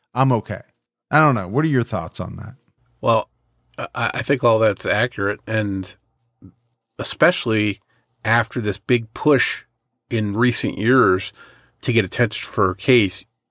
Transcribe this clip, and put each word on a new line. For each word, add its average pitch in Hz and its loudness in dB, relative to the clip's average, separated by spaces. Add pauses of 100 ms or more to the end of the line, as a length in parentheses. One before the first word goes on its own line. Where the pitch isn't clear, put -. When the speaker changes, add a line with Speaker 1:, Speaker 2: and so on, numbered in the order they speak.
(140)
Speaker 1:
I'm 131 2
okay." 104 -4 (500)
I 147 4
don't 147 4
know. 95 -4
What 123 -2
are 160 0
your 127 2
thoughts - -6
on 90 -10
that? 92 -14 (440)
Speaker 2:
Well, 113 0 (480)
I, 120 -6
I - -6
think 135 0
all 113 4
that's 107 0
accurate, 104 -2
and 104 -4 (1040)
especially 110 0 (440)
after 117 0
this 104 -4
big 117 -2
push - 0 (460)
in 107 -2
recent 117 0
years 110 2 (500)
to 120 -2
get 110 4
attention - -4
for 101 2
her 90 -2
case, 113 2 (240)